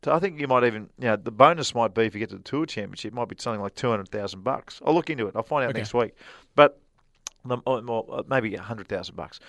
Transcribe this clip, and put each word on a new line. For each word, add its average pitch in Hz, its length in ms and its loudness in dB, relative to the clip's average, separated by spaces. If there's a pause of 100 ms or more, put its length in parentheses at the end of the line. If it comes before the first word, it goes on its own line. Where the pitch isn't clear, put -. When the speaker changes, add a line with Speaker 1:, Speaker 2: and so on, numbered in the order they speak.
Speaker 1:
So 143 100 2
I 160 60 4
think 175 200 -4
you 143 80 -2
might 127 160 6
even, 110 340 0
you 127 100 -6
know, 107 100 4
the 113 140 -6
bonus 143 440 4
might 113 180 0
be 113 120 2
if 107 80 -4
you 104 60 -10
get 110 100 -6
to 98 80 -14
the 95 60 -18
Tour 151 220 -4
Championship, 104 460 -10
it 117 40 -14
might 120 120 -4
be - 100 -14
something 110 240 -6
like 98 140 -8
two 123 140 -2
hundred 101 200 -2
thousand 98 340 -6
bucks. - 420 -6
I'll 156 80 4
look 165 160 0
into 120 180 -4
it. - 80 -8
I'll 113 80 -2
find 147 220 0
out 113 60 -2
Speaker 2:
Okay. 113 80 -4
Speaker 1:
next 107 140 -8
week. 120 200 0 (420)
But 147 240 8 (680)
the, 123 200 -4
or, 123 220 -2
or, 117 320 -4
uh, - 80 -6
maybe 113 280 0
a 87 60 -10
hundred 104 260 -10
thousand 90 280 -8
bucks. - 340 -14